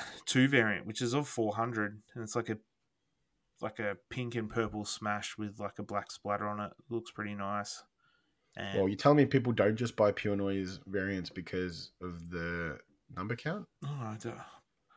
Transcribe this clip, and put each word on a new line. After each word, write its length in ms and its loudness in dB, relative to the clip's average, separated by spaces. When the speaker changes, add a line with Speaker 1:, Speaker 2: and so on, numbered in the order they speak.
Speaker 1:
two 220 8
variant, 400 4
which 140 -6
is 120 0
of 140 0
four 280 0
hundred, 460 -2
and 80 -8
it's 120 -8
like 140 0
a, 80 -2
like 180 -6
a 180 -2
pink 240 -4
and 160 -2
purple 360 0
smash 520 -4
with, 220 -6
like, 180 -6
a 60 -8
black 280 -4
splatter 360 -2
on 120 -2
it. 200 -6
It 120 -20
looks 200 -4
pretty 240 -6
nice. 480 -4
And 220 -4
Speaker 2:
Well, 100 6
you 80 2
tell 200 8
me 100 8
people 260 4
don't 240 4
just 200 -2
buy 160 8
Pure 240 0
Noise 500 -2
variants 460 -2
because 600 -6
of 280 -8
the 500 -4
number 260 -4
count? 320 -6
Speaker 1:
Oh, 60 -8
I 320 -6
don't. 180 -8